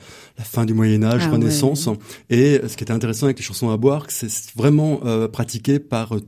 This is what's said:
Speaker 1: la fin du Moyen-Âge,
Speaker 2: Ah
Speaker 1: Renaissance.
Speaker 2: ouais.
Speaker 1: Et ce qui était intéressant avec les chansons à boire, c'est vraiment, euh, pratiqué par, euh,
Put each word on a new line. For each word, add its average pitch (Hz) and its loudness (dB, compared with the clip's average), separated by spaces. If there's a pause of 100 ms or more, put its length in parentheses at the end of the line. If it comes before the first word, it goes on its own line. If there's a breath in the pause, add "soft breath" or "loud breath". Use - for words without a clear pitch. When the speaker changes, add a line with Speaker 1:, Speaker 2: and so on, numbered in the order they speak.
(380 loud breath)
Speaker 1:
la 113 -12
fin 117 -2
du 110 0
Moyen-Âge, 110 4
Speaker 2:
Ah 160 0
Speaker 1:
Renaissance. 139 2
Speaker 2:
ouais. 107 -2 (340 loud breath)
Speaker 1:
Et 131 4
ce 110 -10
qui - -10
était 117 -6
intéressant 113 -2
avec 131 0
les - -12
chansons 113 -4
à 110 0
boire, 139 2
c'est - -8 (260)
vraiment, 147 2
euh, 113 0
pratiqué 113 -2
par, 113 -4
euh, 104 -2